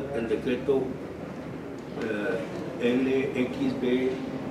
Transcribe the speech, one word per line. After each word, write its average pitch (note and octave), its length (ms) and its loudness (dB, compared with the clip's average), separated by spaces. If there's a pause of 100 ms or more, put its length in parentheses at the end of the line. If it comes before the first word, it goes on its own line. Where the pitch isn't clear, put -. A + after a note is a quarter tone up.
(180)
el A2+ 100 0
decreto, C3 540 2 (2000)
eh, A#2+ 140 4
L C3 400 4
X B2 440 2
B B2+ 320 4 (400)